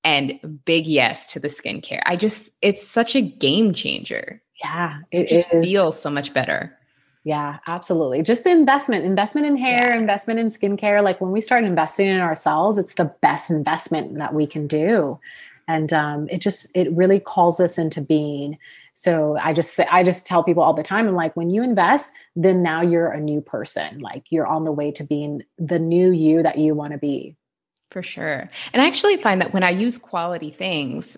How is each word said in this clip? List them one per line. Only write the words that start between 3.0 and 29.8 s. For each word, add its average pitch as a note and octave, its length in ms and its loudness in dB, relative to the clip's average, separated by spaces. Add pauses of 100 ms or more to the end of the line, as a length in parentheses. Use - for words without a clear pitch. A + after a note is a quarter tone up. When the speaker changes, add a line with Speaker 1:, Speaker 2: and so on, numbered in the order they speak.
Speaker 1:
a C4+ 60 4
game F#3+ 520 0
changer. - 680 -8 (180)
Speaker 2:
Yeah, D#3+ 380 -6 (140)
Speaker 1:
It F3 100 0
Speaker 2:
it - 60 -2
Speaker 1:
just E3+ 260 4
Speaker 2:
is. E3 100 4
Speaker 1:
feels F3+ 360 0
so D3+ 100 -6
much C#3+ 240 -6
better. - 420 -2 (460)
Speaker 2:
Yeah, D3 360 -4 (100)
absolutely. E3 540 0
Just A#3+ 220 0
the F#4 60 4
investment, C#4 540 4
investment G3+ 420 0
in C#4+ 100 2
hair, B3 340 2
Speaker 1:
Yeah. A#3+ 100 2
Speaker 2:
investment A3 400 0
in A3+ 100 0
skincare. G#3 540 2
Like, F#3 160 2
when F#3 100 -2
we G3+ 100 0
start A#3 240 2
investing F3+ 440 0
in F#3+ 100 2
ourselves, E3+ 600 0
it's F#3+ 160 -4
the E3 180 0 (100)
best - 280 0
investment D#3 680 -2
that D3 160 -6
we D3+ 140 2
can D3 180 -6
do. D#3 540 0 (480)
And, D#3 240 -2
um, D3+ 380 -2
it F#3 100 -4
just, - 340 -4
it F3+ 180 2
really F#3 280 4
calls F3 400 2
us F3 180 2
into D#3+ 220 -4
being. D3 580 -2 (360)
So D#3 460 0
I D#3+ 120 -2
just D#3 240 -2
say, F#3+ 120 2
I F3+ 140 4
just F3+ 240 0
tell F3 160 2
people E3+ 220 2
all D#3 100 4
the D3 80 -2
time, G#3 240 -2
I'm F#3+ 80 0
like, E3 220 -2
"When E3+ 140 -2
you G#3 120 0
invest, G#3 480 2 (240)
then F3+ 280 4
now E3 180 0
you're E3+ 320 2
a D3+ 80 -6
new D3+ 200 -2
person. A2 600 -8
Like, A#2+ 300 -14
you're D#3 180 0
on D#3 160 -2
the D#3 80 -2
way D3 200 -2
to D3 120 -10
being D3 380 -4 (160)
the E3+ 200 -2
new E3+ 320 4
you D#3+ 320 4
that D#3+ 160 0
you D#3 160 2
wanna D3 240 -6
be." C#3+ 380 -6 (560)
Speaker 1:
For F#3 100 -10
sure. D#3 460 -8 (240)
And B3 100 2
I D4 60 4
actually - 300 2
find F#3+ 220 2
that - 120 -2
when F#3+ 100 0
I F3+ 80 4
use A3 280 -2